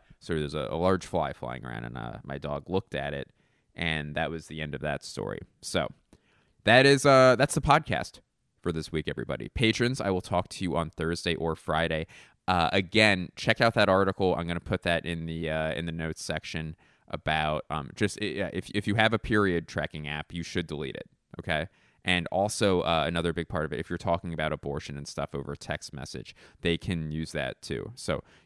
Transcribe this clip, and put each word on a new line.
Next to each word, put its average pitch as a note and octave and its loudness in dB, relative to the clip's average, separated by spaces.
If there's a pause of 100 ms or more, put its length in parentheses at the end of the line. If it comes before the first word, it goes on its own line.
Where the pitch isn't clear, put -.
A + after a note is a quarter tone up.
(180)
So - -4
there's D2+ -2
a, C2+ -4
a D#2 -4
large F2+ 2
fly D2 -2
flying B1 -8
around, A#1 -8
and, A#1 -10
uh, A1+ -10
my C#2 -10
dog C#2+ -6
looked F2+ -4
at C#2+ -4
it, C2+ -8 (440)
and D#2 -4
that D#2+ -2
was D#2+ -8
the D#2 -10
end D2 -6
of C2 -6
that D2 -4
story. G1+ -8 (220)
So D#2 -2 (760)
that B2+ 10
is, C#3 6
uh, C3 8
that's C3+ 2
the D#3 2
podcast C#3 2 (420)
for F2+ -2
this D#2 -6
week, D#2 -2
everybody. - -6
Patrons, A#2+ 2
I G2 0
will F2+ 2
talk - -2
to - -8
you D#2 0
on D#2+ -2
Thursday E2+ -2
or D#2+ -2
Friday. D#2+ 0 (400)
Uh, F2 4
again, G2 4
check - 2
out A#2 4
that G#2 4
article. F#2+ 4
I'm E2+ -4
gonna E2+ -4
put - -4
that E2+ 0
in E2 -4
the, E2 -4
uh, D#2 0
in E2+ -4
the E2 -6
notes D#2+ -6
section D#2 -6 (320)
about, D#2 0
um, D2+ -4
just, - 0
i-, G#2+ -4
yeah, F2 -4
if, - -6
if G#2 -2
you G#2+ 0
have A2 4
a A2+ 2
period F#2+ 2
tracking D2+ -6
app, D2+ -8
you E2+ -6
should E2+ -4
delete D2 -6
it, - -12 (320)
okay? D#2+ -2 (340)
And F2 0
also, G2 2
uh, D#2+ 2
another E2+ 0
big E2 -6
part D#2 -2
of D2 -6
it, - -4
if - -8
you're F2 -4
talking E2+ -2
about D#2 -2
abortion C#2+ -8
and C#2+ -10
stuff - -8
over C#2+ -6
text - -10
message, - -12 (280)
they E2+ 2
can D#2+ -4
use D#2 -4
that C2+ -4
too. A#1 -6
So - -4 (220)